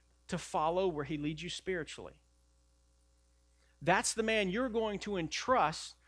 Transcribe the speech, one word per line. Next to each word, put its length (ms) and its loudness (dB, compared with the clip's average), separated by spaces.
to 100 -4
follow 480 0
where 200 -2
he 100 -4
leads 260 -4
you 60 -8
spiritually. 640 -8
That's 320 4
the 100 -2
man 280 2
you're 180 0
going 320 0
to 160 -4
entrust 760 2